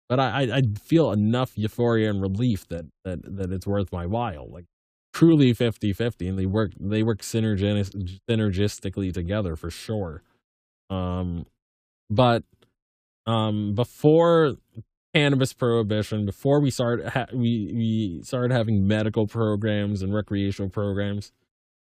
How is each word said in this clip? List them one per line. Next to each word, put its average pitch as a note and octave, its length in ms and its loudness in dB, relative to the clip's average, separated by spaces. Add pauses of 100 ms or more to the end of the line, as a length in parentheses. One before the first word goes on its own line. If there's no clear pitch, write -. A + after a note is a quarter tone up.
but B2 100 0
I, C3+ 260 0
I, A#2 120 -2
I C3+ 60 4 (200)
feel D3+ 300 2
enough A2 440 0
euphoria A2 520 0
and G2+ 140 -2
relief G2 460 -2
that, E2+ 180 -12 (180)
that, F#2 320 -8
that F#2+ 160 -6
it's F#2+ 140 -6
worth G2+ 260 -2
my F2 140 -6
while. F#2 440 -6
Like, F2 140 -18 (480)
truly D3+ 400 6
fifty A2+ 400 0
fifty, A2+ 340 -4
and F#2+ 120 -2
they F#2+ 80 0
work, G2+ 340 0
they G#2+ 220 0
work A2 160 0
synergis-, G2+ 1000 -2 (120)
synergistically G2+ 800 0
together F2+ 440 -4
for E2+ 120 -10
sure. F#2+ 540 -8 (680)
Um, F2+ 560 -4 (640)
but, A#2 360 4 (800)
um, G#2+ 480 0
before D#3 800 4 (600)
cannabis C#3 380 2
prohibition, G#2+ 720 0
before C#3 360 2
we C#3+ 100 2
started A#2 400 -2
ha-, B2 220 -2
we, A#2 400 0
we A2 520 -2
started B2 260 -2
having A2 380 2
medical G#2+ 400 2
programs G#2 760 0
and F#2+ 100 -4
recreational G2+ 580 -2
programs, G2+ 600 -4 (600)